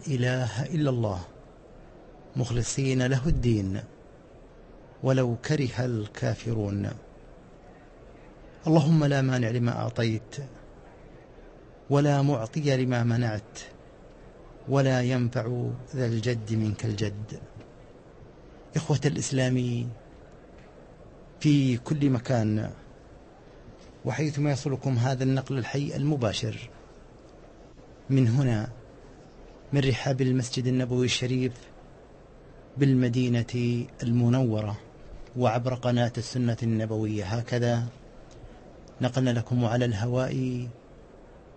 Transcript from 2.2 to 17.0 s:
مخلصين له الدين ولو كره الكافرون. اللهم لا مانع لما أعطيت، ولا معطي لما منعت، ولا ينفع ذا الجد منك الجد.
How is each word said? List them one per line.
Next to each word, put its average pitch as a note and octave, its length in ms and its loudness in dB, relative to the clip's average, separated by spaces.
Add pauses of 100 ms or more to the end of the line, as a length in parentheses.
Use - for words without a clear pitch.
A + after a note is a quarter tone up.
مخلصين B2+ 720 0
له B2+ 220 0
الدين G#2+ 520 2 (1200)
ولو C3 420 2
كره C3+ 400 -2
الكافرون. A2 1080 -2 (1800)
اللهم D#3 380 6
لا C#3+ 180 2
مانع B2+ 260 2
لما A#2+ 300 0
أعطيت، A2+ 580 -2 (1500)
ولا C#3+ 320 4
معطي C#3+ 540 0
لما B2+ 260 2
منعت، A#2 560 0 (1120)
ولا C3 340 2
ينفع B2 640 -2 (280)
ذا B2+ 100 0
الجد A2+ 460 -2
منك A2 320 0
الجد. G#2 560 -4 (1400)